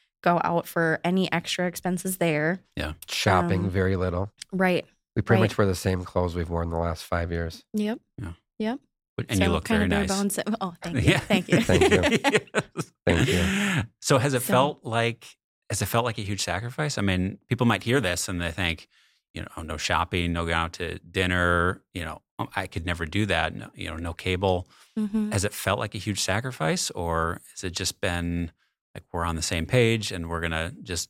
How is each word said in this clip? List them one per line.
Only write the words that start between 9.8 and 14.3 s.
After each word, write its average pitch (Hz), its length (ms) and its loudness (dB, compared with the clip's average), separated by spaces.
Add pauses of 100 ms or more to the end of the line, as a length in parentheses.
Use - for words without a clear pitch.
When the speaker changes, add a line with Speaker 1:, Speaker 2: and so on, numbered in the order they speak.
Speaker 1:
bare 87 120 2
Speaker 2:
nice. 196 140 -2
Speaker 1:
bones. 202 240 -2 (220)
Oh, 175 220 -6
thank 170 120 -8
Speaker 2:
<laughs> 113 80 2
Yeah. 151 100 6
Speaker 1:
you. 190 80 4
Thank - 280 0
you. 175 120 6
Speaker 3:
Thank 90 280 4
you. - 0 -
Speaker 2:
<laughs> - 500 4 (140)
Yes. - 380 -4 (120)
Speaker 3:
Thank 87 260 4
you. 196 540 2 (160)
Speaker 2:
So 143 200 4
has 135 160 2